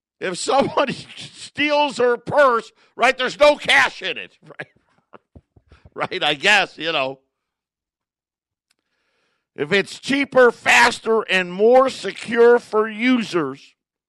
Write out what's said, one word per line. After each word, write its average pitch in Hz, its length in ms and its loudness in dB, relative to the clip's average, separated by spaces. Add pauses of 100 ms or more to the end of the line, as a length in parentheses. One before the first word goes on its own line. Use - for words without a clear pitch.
(200)
if 180 200 -8
somebody 269 540 -2
<laughs> - 220 -18
steals 294 840 -4
her 240 200 0
purse, 247 540 0 (240)
right, 254 200 0
there's 254 240 -6
no 294 180 6
cash 262 440 0
in - 160 -8
it, 92 220 -18
<laughs> - 200 -20
right? 143 80 -16 (1300)
Right, 165 300 -8
I 151 100 0
guess, 175 460 0
you 160 120 -6
know. 135 280 -6 (2250)
If 147 160 -6
it's 196 280 -4
cheaper, 254 520 2
faster, 233 800 0
and 180 240 -2
more 247 360 4
secure 233 680 2
for 214 320 -4
users, 180 880 -4 (340)